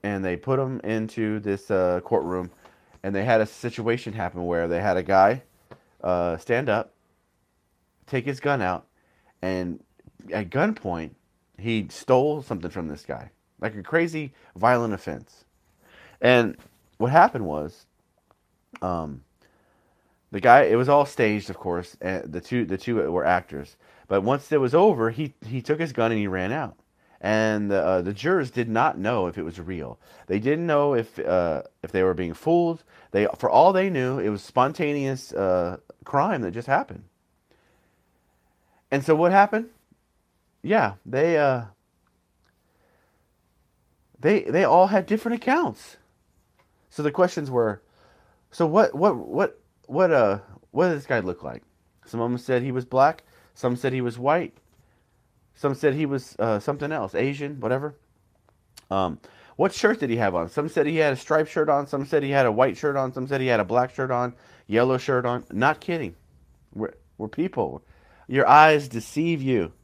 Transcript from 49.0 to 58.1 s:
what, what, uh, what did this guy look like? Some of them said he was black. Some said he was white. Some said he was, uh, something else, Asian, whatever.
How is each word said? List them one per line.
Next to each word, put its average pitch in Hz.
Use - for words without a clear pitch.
what, 95
what, 170
uh, 107
what 170
did 165
this 139
guy 120
look 90
like? 62
Some 117
of 120
them 123
said 123
he 131
was 127
black. 135
Some 123
said 127
he 131
was 120
white. 147
Some 139
said 139
he 151
was, 139
uh, 110
something 143
else, 110
Asian, 139
whatever. 135